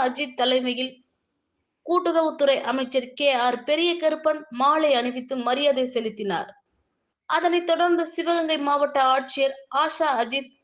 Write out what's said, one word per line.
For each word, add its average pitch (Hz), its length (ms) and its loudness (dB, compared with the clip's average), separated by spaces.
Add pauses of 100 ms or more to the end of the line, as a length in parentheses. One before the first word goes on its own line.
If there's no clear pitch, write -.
அஜித் 254 340 -2
தலைமையில் 254 580 0 (960)
கூட்டுறவுத்துறை 320 720 2
அமைச்சர் 254 520 -2
கே 285 200 0
ஆர் 247 320 0
பெரிய 330 320 2
கருப்பன் 311 540 0
மாலை 294 440 2
அணிவித்து 254 420 -2
மரியாதை 254 500 2
செலுத்தினார். 214 640 -4 (760)
அதனைத் 339 380 2
தொடர்ந்து 339 400 2
சிவகங்கை 330 520 -2
மாவட்ட 285 460 0
ஆட்சியர் 269 500 0 (240)
ஆஷா 311 380 0
அஜித் 247 340 -4 (140)